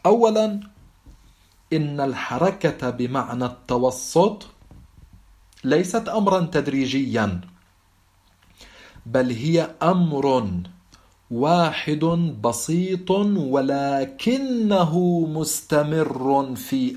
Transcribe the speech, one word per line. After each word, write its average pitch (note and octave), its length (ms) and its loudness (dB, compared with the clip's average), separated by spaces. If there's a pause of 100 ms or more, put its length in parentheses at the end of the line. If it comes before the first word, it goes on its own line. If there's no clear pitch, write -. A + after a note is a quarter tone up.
أولا، G#3+ 540 4 (1120)
إن D3 280 -2
الحركة C#3 880 -2
بمعنى A#2+ 560 -4
التوسط B2+ 1040 0 (1160)
ليست F3+ 460 0
أمرا G3 300 2
تدريجيا، C3 1000 -2 (1600)
بل B2 260 0
هي D#3 520 0
أمر C#3+ 720 2 (760)
واحد D3+ 680 0 (440)
بسيط F3 680 -2
ولكنه F3+ 1900 0 (280)
مستمر D3 1300 0
في B2+ 420 -2